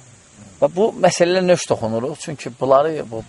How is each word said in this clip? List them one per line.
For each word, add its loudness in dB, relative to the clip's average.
Və 2
bu 0
məsələlər 2
nöş 2
toxunuruq. -4
Çünki -12
bunları 2
bu -10